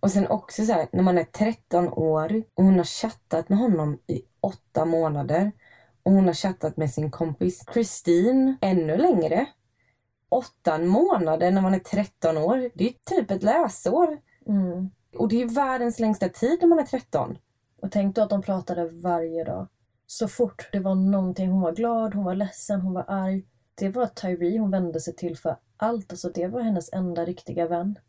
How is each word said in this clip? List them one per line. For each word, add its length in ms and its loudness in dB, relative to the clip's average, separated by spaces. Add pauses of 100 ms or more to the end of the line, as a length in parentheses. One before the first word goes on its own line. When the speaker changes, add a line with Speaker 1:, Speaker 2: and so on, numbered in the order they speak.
Speaker 1:
Och 100 0
sen 180 2
också 360 -4
så 80 2
här, 200 0
när 100 2
man 160 4
är 60 2
tretton 640 0
år 540 0 (120)
och 100 4
hon 120 8
har 80 4
chattat 640 -6
med 100 4
honom 480 2
i 160 -4 (180)
åtta 440 -2
månader. 680 0 (500)
Och 100 4
hon 140 6
har 80 2
chattat 420 -4
med 140 0
sin 200 -4
kompis 640 -4
Christine 880 2
ännu 360 2
längre. 500 2 (840)
Åtta 500 -2
månader 720 2
när 120 4
man 120 2
är 40 0
tretton 580 -2
år, 380 0
det 140 0
är 60 -6 (100)
typ 260 -2
ett 120 -2
läsår. 760 2 (300)
Speaker 2:
Mm. 420 0 (260)
Speaker 1:
Och 120 0
det 140 0
är 40 -2
världens 520 -2
längsta 300 0
tid 320 0
när 80 6
man 100 6
är 60 0
tretton. 540 -4 (440)
Speaker 2:
Och 100 -6
tänk 240 0
då 60 4
att 80 0
de 120 0
pratade 460 -4
varje 560 -2
dag. 220 -8 (400)
Så 220 -4
fort 440 -4
det 80 -2
var 140 0
någonting, 560 0
hon 100 2
var 120 0
glad, 420 -2
hon 100 -2
var 100 -2
ledsen, 460 -4
hon 140 -4
var 140 -6
arg. 360 -4 (300)
Det 140 -4
var 180 -2
Tyree 520 -2
hon 120 0
vände 300 -2
sig 160 -10
till 200 -6
för 200 -4 (240)
allt. 320 -4
Alltså 160 -8
det 180 -4
var 140 -6
hennes 320 -2
enda 320 -4
riktiga 440 -6
vän. 300 -4 (100)